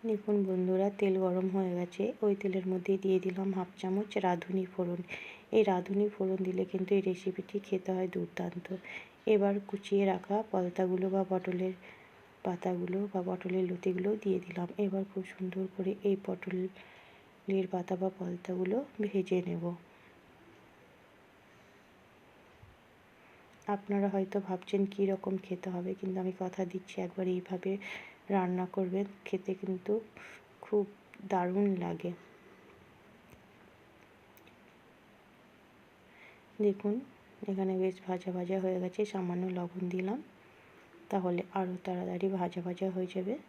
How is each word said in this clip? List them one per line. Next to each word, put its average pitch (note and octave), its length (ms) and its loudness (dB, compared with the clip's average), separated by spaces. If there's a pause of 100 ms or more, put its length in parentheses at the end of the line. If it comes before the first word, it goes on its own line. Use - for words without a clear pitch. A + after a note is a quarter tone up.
দেখুন G#3 400 2
বন্ধুরা, F#3 440 4 (120)
তেল G3 200 4
গরম F#3 300 4
হয়ে F#3 260 2
গেছে। F3+ 280 -2 (180)
ওই G#3 140 6
তেলের F#3+ 320 0
মধ্যে F#3 300 2
দিয়ে F#3+ 220 4
দিলাম F#3+ 340 0
হাফ F#3 240 -2
চামচ G3 400 -2
রাঁধুনি F#3 480 2
ফোড়ন। F3 340 -4 (520)
এই A3 120 6
রাঁধুনি G3 460 2
ফোড়ন F#3+ 340 -2
দিলে F#3 220 0
কিন্তু F#3 320 -2
এই G3 40 4
রেসিপিটি F#3 580 -4
খেতে F#3+ 360 -4
হয় F#3 200 0
দুর্দান্ত। F3 520 -4 (580)
এবার G3+ 280 6 (140)
কুচিয়ে G3+ 380 2
রাখা F#3 300 2 (160)
পলতাগুলো F#3 580 2
বা F#3+ 200 4
পটলের F#3 440 0 (680)
পাতাগুলো F3+ 560 0 (140)
বা F#3+ 140 2
পটলের F#3 420 0
লতিগুলো F3+ 400 0 (140)
দিয়ে F#3 160 2
দিলাম। F3 280 -4 (100)
এবার G3 340 2
খুব F#3+ 120 -4 (100)
সুন্দর F#3 300 -4 (120)
করে F#3+ 160 -2 (120)
এই G3+ 120 4 (100)
পটলের - 1500 -4
পাতা F3+ 240 0
বা F#3 140 0 (100)
পলতাগুলো F3+ 580 -2 (240)
ভেজে F#3+ 400 2
নেব। E3+ 220 -4 (4000)
আপনারা G3+ 420 2
হয়তো G3 300 0
ভাবছেন F#3 460 0
কী G3 200 0
রকম F#3+ 320 0
খেতে F#3 320 -6
হবে, F3+ 300 -4
কিন্তু F#3+ 200 -2
আমি F#3 200 0
কথা F#3 260 -4
দিচ্ছি F3+ 360 -8
একবার F#3 260 -4
এইভাবে F#3 440 -2 (580)
রান্না F3+ 360 2
করবেন, F#3+ 400 0 (200)
খেতে F#3+ 280 -2
কিন্তু F#3+ 460 -2 (640)
খুব G#3 240 2 (440)
দারুণ F#3+ 460 4
লাগে। F3 360 -4 (4000)
দেখুন, G#3 400 2 (480)
এখানে F#3+ 300 0
বেশ F#3 180 2 (120)
ভাজা F#3 240 -2
ভাজা F3+ 280 0
হয়ে F#3 200 0
গেছে, F3+ 260 -2
সামান্য F3+ 420 -2
লবণ F3+ 420 -4
দিলাম, F#3 340 -2 (840)
তাহলে F3+ 340 2 (100)
আরও F#3 300 0
তাড়াতাড়ি F3+ 460 -2
ভাজা F3+ 320 -2
ভাজা F3+ 280 -2
হয়ে F#3 260 -2
যাবে। F#3+ 220 -2 (120)